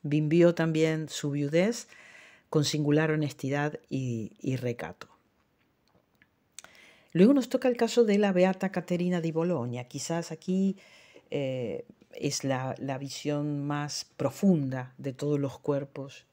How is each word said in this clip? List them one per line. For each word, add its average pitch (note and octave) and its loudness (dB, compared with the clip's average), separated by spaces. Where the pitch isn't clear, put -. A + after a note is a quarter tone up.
Vivió D#3 4
también D#3+ 0
su - -6
viudez D#3+ 0
con D3+ 2
singular D3+ 2
honestidad D3 -2
y, B2 -4
y C3 -2
recato. A#2+ -8
Luego G3+ 8
nos C4 0
toca C4 2
el A#3+ 0
caso A#3 4
de G#3 4
la G3+ 4
beata F#3 2
Caterina F3+ 0
di D#3+ -2
Bologna. C#3 -2
Quizás E3 -6
aquí, F#3+ -2
eh, C3 -4
es - -4
la, C3 -2
la C3+ -6
visión D3 -4
más D3 -6
profunda C3+ 0
de C3+ -8
todos D3 -2
los C3+ -4
cuerpos C#3 -6